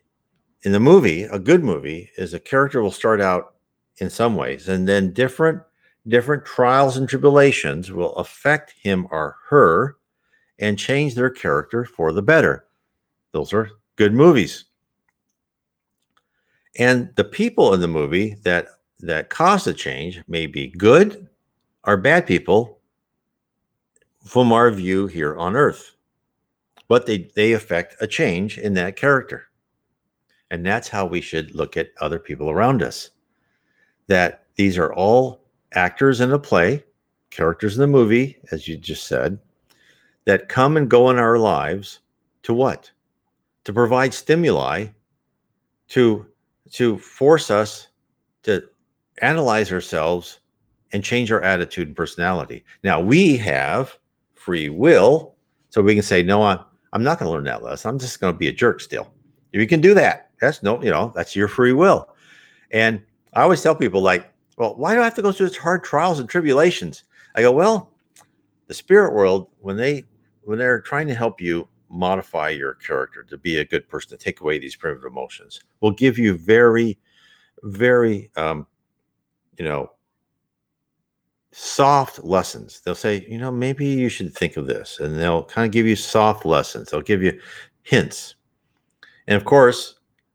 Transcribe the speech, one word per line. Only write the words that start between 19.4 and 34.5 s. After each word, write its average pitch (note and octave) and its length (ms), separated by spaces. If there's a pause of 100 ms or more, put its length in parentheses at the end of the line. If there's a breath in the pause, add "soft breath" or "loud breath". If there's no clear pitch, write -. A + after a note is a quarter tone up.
the E2+ 100
change D#2+ 520
may E2 200
be C#2 220
good A#2+ 600 (560)
or G2+ 140
bad D#3 280
people G2 520 (1500)
from A#2+ 260
our A#2 200
view F#2+ 380
here D#2 280
on F2+ 200
earth, - 380 (960)
but A#2+ 160
they, G2+ 300
they G#2+ 180
affect F2 480
a A2 60
change G#2 500
in G#2+ 160
that F#2 240
character. C3+ 520 (1000)
And F2 140
that's A2 240
how G2+ 160
we F2 160
should D#2 340
look D#2 220
at D#2+ 140 (100)
other D#2 200
people D2 280
around G#2 340
us, - 280 (960)
that F2+ 380 (100)